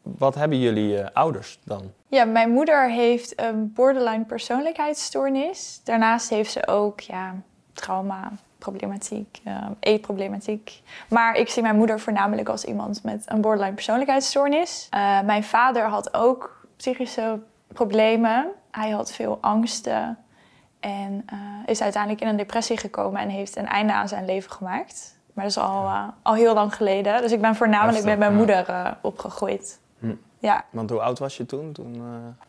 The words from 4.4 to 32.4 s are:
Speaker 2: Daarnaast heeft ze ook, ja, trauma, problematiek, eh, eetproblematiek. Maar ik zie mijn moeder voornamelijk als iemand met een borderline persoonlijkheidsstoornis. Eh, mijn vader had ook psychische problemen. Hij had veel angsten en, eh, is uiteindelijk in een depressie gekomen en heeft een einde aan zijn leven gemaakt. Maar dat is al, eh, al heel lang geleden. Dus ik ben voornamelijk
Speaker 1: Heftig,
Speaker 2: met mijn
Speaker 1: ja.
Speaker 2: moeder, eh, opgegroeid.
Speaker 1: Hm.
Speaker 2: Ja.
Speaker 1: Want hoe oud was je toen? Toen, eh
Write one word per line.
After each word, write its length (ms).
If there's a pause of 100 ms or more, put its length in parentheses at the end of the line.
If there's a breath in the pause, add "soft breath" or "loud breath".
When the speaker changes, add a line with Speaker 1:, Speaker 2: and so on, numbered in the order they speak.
Speaker 2:
Daarnaast 460
heeft 220
ze 160
ook, 320
ja, 360 (380)
trauma, 580 (260)
problematiek, 840
eh, 140 (220)
eetproblematiek. 1000 (280 loud breath)
Maar 260
ik 140
zie 120
mijn 140
moeder 240
voornamelijk 500
als 140
iemand 400
met 220
een 160
borderline 320
persoonlijkheidsstoornis. 1160
Eh, 320
mijn 220
vader 440
had 260
ook 520 (120)
psychische 600 (280)
problemen. 800 (240)
Hij 180
had 220
veel 300
angsten 760 (640 soft breath)
en, 460
eh, 120 (280)
is 160
uiteindelijk 400
in 60
een 100
depressie 400
gekomen 440
en 80
heeft 260
een 120
einde 260
aan 140
zijn 180
leven 260
gemaakt. 680 (160)
Maar 120
dat 100
is 80
al, 220
eh, 180 (180)
al 120
heel 200
lang 220
geleden. 460
Dus 100
ik 100
ben 140
voornamelijk 400
Speaker 1:
Heftig, 160
Speaker 2:
met 80
mijn 120
Speaker 1:
ja. 60
Speaker 2:
moeder, 320
eh, 220 (100)
opgegroeid. 800 (200)
Speaker 1:
Hm. 140 (260)
Speaker 2:
Ja. 300
Speaker 1:
Want 200
hoe 120
oud 180
was 180
je 80
toen? 280
Toen, 220
eh 540